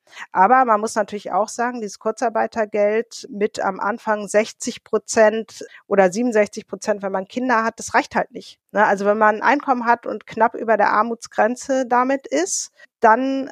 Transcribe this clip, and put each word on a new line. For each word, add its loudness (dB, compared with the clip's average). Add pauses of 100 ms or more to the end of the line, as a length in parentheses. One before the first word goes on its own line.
(320)
Aber 6
man 4
muss -6
natürlich -4
auch 0
sagen, -6
dieses -10
Kurzarbeitergeld -2
mit -4
am -4
Anfang -4
sechzig -2
Prozent 0 (220)
oder 4
siebenundsechzig -2
Prozent, -6
wenn -6
man -6
Kinder -2
hat, -4
das -6
reicht 0
halt -2
nicht, -18 (100)
ne? 2
Also 0
wenn 2
man 4
ein -10
Einkommen 0
hat 0
und -8
knapp 0
über 0
der 2
Armutsgrenze -2
damit 0
ist, -4 (300)
dann 2